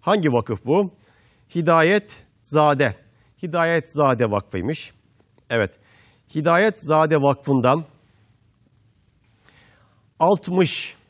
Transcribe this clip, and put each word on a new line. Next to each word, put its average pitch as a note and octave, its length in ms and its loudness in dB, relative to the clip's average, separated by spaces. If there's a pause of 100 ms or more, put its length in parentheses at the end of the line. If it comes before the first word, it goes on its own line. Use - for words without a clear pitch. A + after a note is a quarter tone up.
Hangi F3 320 0
vakıf A#2 340 -2
bu? F3+ 280 0 (600)
Hidayet E3+ 720 0 (180)
Zade. C#3+ 540 0 (460)
Hidayet E3 500 -4
Zade B2+ 380 0
Vakfı'ymış. G2+ 640 -8 (580)
Evet. A2 280 -2 (560)
Hidayet E3+ 460 0
Zade D#3 420 2
Vakfı'ndan C3+ 640 0 (2250)
altmış F3+ 800 -2 (140)